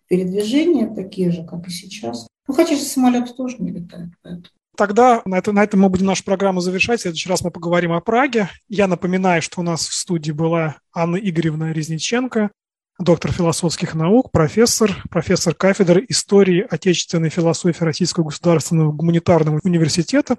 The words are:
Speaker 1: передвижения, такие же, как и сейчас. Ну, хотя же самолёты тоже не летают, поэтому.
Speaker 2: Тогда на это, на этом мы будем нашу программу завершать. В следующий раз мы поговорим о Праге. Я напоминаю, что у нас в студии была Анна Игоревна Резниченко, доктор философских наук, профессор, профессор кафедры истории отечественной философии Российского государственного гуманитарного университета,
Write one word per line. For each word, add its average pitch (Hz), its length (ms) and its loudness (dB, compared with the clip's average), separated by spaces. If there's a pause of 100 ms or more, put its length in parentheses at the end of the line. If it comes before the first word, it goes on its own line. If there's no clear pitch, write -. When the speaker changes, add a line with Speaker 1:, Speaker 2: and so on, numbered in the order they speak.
Speaker 1:
передвижения, 214 800 0
такие 185 440 -4
же, 170 120 -6
как - 240 -12
и - 20 -10
сейчас. - 580 -12 (200)
Ну, 262 80 -4
хотя 330 200 2
же 254 60 -2
самолёты 247 520 0
тоже 254 260 -8
не 180 100 -4
летают, 175 400 -12 (140)
поэтому. 175 260 -16 (260)
Speaker 2:
Тогда 226 500 4
на 185 120 -2
это, 196 140 -2
на 202 120 4
этом 208 180 4
мы 196 80 6
будем 185 180 0
нашу 190 160 -2
программу 190 360 0
завершать. 185 400 -2
В - 40 -10
следующий 170 260 -6
раз 180 140 -2
мы 175 80 -6
поговорим 170 420 0
о 170 80 -2
Праге. 233 480 0 (180)
Я 202 200 0
напоминаю, 180 540 0
что - 200 -8
у - 20 -6
нас 170 240 -4
в - 60 -10
студии 160 380 -4
была 160 460 -2 (160)
Анна 170 220 -2
Игоревна 160 560 -2
Резниченко, 202 800 -4 (500)
доктор 165 320 2
философских 165 640 -2
наук, 175 380 2
профессор, 208 800 2
профессор 170 440 0
кафедры 190 540 4
истории 196 640 2
отечественной 165 600 -2
философии 165 540 0
Российского 165 420 -2
государственного 160 680 0
гуманитарного 160 720 2
университета, 175 760 0